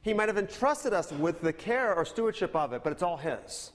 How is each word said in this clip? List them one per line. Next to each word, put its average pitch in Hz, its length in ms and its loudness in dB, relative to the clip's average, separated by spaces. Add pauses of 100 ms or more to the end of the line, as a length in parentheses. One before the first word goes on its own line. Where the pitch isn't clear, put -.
He 220 120 0
might 214 140 4
have 208 100 2
entrusted 247 560 2
us 165 200 0
with 165 280 0
the 160 120 2
care 226 420 0
or 165 80 2
stewardship 214 520 0
of 143 180 0
it, 123 100 -6
but 151 80 0
it's 165 120 -2
all 175 140 -2
his. 135 580 -6